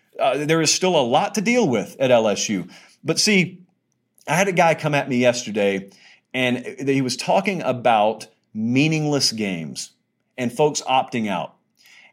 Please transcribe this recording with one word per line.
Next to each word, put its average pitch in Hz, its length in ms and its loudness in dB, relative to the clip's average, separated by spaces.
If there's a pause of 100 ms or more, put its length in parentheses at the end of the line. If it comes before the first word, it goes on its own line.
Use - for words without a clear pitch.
(180)
Uh, 135 280 0
there 160 160 2
is 151 100 0
still 185 240 0
a 147 60 4
lot 139 340 0
to 214 60 0
deal 233 260 2
with 107 320 -2
at 131 120 2
L 113 180 4
S 98 180 -2
U. 92 200 -4 (360)
But 190 160 -2
see, 190 400 2 (680)
I 147 80 -2
had 196 120 2
a 190 60 -2
guy 165 220 4
come 151 180 -4
at 139 160 -2
me 123 80 0
yesterday, 104 720 0 (440)
and 127 300 -2 (240)
he 139 140 2
was 123 160 -4
talking 190 460 -2
about 113 640 0 (260)
meaningless 143 800 0
games 90 580 -6 (480)
and 120 160 -4
folks 151 300 0
opting 123 440 -2
out. 87 280 -6 (580)